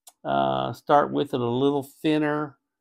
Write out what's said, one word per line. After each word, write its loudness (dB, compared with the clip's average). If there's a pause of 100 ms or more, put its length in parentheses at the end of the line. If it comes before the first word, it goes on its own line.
(260)
uh, 0
start 2
with -2
it -2
a -2
little 0
thinner -2 (240)